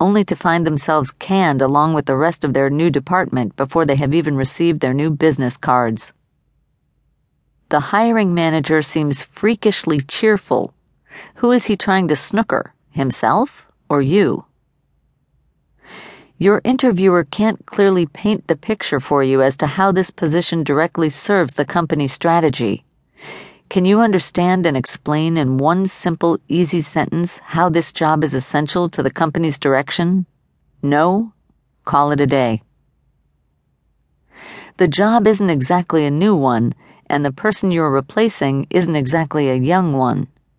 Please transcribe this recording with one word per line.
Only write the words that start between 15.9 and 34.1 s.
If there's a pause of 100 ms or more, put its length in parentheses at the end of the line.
Your
interviewer
can't
clearly
paint
the
picture
for
you
as
to
how
this
position
directly
serves
the
company's
strategy. (840)
Can
you
understand
and
explain
in
one
simple,
easy
sentence
how
this
job
is
essential
to
the
company's
direction? (560)
No? (500)
Call
it
a
day. (2250)